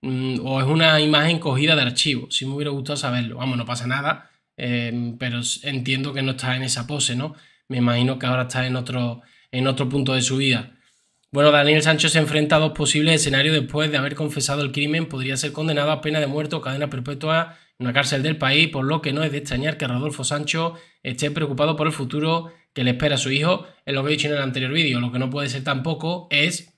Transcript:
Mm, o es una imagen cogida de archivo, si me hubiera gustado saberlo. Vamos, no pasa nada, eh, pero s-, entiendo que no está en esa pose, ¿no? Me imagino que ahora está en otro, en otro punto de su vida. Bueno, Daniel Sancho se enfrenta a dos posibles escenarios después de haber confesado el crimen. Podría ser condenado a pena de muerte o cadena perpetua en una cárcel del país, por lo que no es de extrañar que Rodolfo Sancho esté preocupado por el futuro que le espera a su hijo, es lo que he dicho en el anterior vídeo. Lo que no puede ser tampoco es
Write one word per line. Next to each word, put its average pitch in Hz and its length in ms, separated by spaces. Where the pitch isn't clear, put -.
Mm, 131 420
o 135 180
es 131 60
una 156 340
imagen 151 380
cogida 151 380
de 139 60
archivo, 123 480
si - 140
me 135 100
hubiera 147 180
gustado 139 240
saberlo. 123 400
Vamos, 127 200
no 117 100
pasa 120 200
nada, 135 440
eh, 120 640
pero 120 220
s-, - 280
entiendo 131 440
que 135 100
no 135 100
está 127 240
en 131 80
esa 123 240
pose, 143 260
¿no? 127 220
Me 135 80
imagino 123 420
que 127 80
ahora 127 160
está 127 240
en 127 80
otro, 123 480
en 131 160
otro 135 200
punto 135 260
de 127 80
su 131 160
vida. 131 340
Bueno, 147 220
Daniel 147 300
Sancho 160 260
se 160 100
enfrenta 151 380
a 151 40
dos 156 120
posibles 151 480
escenarios 139 340
después 147 380
de 147 60
haber 139 180
confesado 147 460
el 135 100
crimen. 147 340
Podría 131 300
ser 147 160
condenado 151 400
a 147 80
pena 151 180
de 151 80
muerte 151 300
o 151 40
cadena 139 300
perpetua 147 680
en 127 80
una 123 60
cárcel 139 300
del 156 160
país, 143 300
por 143 160
lo 156 180
que 139 100
no 151 100
es 156 80
de 139 80
extrañar 143 380
que 147 100
Rodolfo 139 380
Sancho 156 500
esté 131 280
preocupado 147 460
por 151 100
el 160 60
futuro 156 600
que 131 100
le 123 80
espera 143 240
a 131 40
su 131 120
hijo, 160 380
es 139 80
lo 139 80
que 139 60
he 151 80
dicho 151 100
en 147 80
el 143 80
anterior 131 300
vídeo. 147 260
Lo 120 140
que 123 80
no 131 100
puede 139 180
ser 131 140
tampoco 160 680
es 147 460